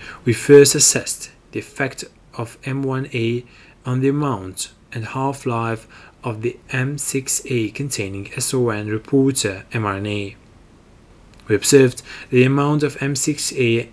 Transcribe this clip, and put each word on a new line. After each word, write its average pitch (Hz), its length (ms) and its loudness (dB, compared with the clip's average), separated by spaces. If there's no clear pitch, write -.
we 123 80 2
first 143 440 8
assessed - 560 0
the - 80 -10
effect - 460 -6
of - 300 -10
M 135 180 -6
one 131 300 -4
A 120 320 -2
on 127 160 -2
the 131 80 2
amount 123 640 -2
and 113 140 -8
half-life 117 840 -4
of 110 200 -6
the 120 140 -4
M 135 280 -2
six - 480 -4
A 113 240 -2
containing 98 640 -6
S - 180 -4
O 123 140 2
N 107 180 -2
reporter 110 840 0
M 113 120 -2
R 98 120 -2
N 98 100 -6
A. 101 300 -6
We 107 80 4
observed 131 460 4
the 123 140 6
amount 143 400 2
of - 180 -4
M 139 140 -2
six - 380 -4
A, 120 380 0